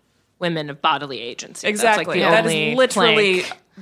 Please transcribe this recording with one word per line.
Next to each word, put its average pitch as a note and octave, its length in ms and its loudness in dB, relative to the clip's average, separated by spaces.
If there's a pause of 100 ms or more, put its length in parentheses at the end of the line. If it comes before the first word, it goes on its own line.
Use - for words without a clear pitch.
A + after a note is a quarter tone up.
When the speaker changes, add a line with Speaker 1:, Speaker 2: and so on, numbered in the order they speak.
(380)
Speaker 1:
women D#3+ 320 -4
of C#3 100 -14
bodily C#3+ 400 -2
agency? - 480 -10
Speaker 2:
Exactly. G#3 520 0
Speaker 1:
That's, F#3+ 120 2
like, A3 100 4
the - 0 -
Speaker 2:
That - 40 0
is E3 60 0
Speaker 1:
only D#3 220 -2
Speaker 2:
literally F#3+ 680 2
Speaker 1:
plank - 180 -10 (220)